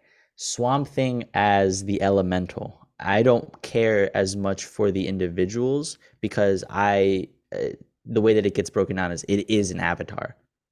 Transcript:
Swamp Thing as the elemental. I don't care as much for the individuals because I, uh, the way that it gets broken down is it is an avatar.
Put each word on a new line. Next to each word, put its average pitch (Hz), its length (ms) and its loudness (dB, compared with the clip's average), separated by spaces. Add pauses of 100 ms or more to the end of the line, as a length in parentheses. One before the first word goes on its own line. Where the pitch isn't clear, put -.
(380)
Swamp 135 500 -2
Thing 127 380 -2 (100)
as 98 500 2
the 98 160 -2
elemental. 92 840 0 (120)
I 101 220 0
don't 120 400 2
care 110 560 2
as 98 180 0
much 98 300 -4
for 104 260 -2
the 95 160 -2
individuals 95 920 -2 (220)
because 101 480 0
I, 98 580 2 (260)
uh, - 160 -4 (360)
the 113 160 0
way 110 120 6
that 107 120 4
it 98 100 0
gets 95 140 -2
broken 98 260 -2
down 90 160 -2
is 85 160 -8
it 101 220 0
is 101 220 2
an 90 80 -6
avatar. - 560 -4 (360)